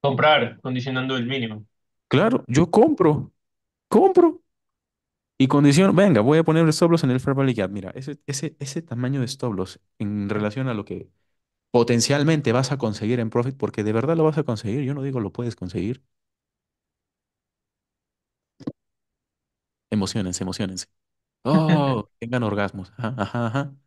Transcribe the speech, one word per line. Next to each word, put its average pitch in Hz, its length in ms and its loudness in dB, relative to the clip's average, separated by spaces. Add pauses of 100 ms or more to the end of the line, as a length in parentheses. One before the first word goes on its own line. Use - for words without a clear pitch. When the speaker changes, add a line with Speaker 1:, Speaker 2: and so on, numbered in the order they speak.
Speaker 1:
Comprar, 139 600 2
condicionando 127 560 -6
el 120 100 -4
mínimo. 113 380 -8 (440)
Speaker 2:
Claro, 214 400 2
yo 160 220 2
compro, 196 640 2 (560)
compro. 349 540 4 (960)
Y 131 100 4
condiciono, 143 440 4
venga, 170 280 6
voy 143 180 4
a 165 60 2
poner 160 200 4
el 156 60 4
stop 165 220 2
loss 160 120 2
en 131 80 2
el 131 80 0
Fair 135 160 -2
Value 135 180 0
Gap. - 160 -2
Mira, 95 240 -12
ese, 139 320 -14
ese, 147 320 -8
ese 139 240 -10
tamaño 127 380 -4
de 120 60 -2
stop 113 280 -6
loss - 260 -6 (180)
en 104 300 -4
relación 107 400 -4
a 120 60 -4
lo 101 100 -8
que 95 260 -12 (600)
potencialmente 131 800 2
vas 135 200 0
a 135 60 -6
conseguir 110 420 -4
en 113 100 -4
profit, 123 260 -4
porque 104 280 -4
de 107 100 -2
verdad 135 220 0
lo 160 80 2
vas 151 140 2
a 156 60 -2
conseguir, 110 400 -4
yo 135 100 -4
no 139 80 -8
digo 135 180 -6
lo 98 120 -6
puedes 120 240 -8
conseguir. 90 460 -6 (4000)
Emocionense, 95 540 -4
emocionense. 92 420 -8 (580)
Oh, 143 680 2
Speaker 1:
<laughs> - 60 -20
Speaker 2:
tengan 120 240 -4
orgasmos. 101 540 -4
Ajá, 120 200 -6
ajá, 117 300 -4
ajá. 139 280 -6 (100)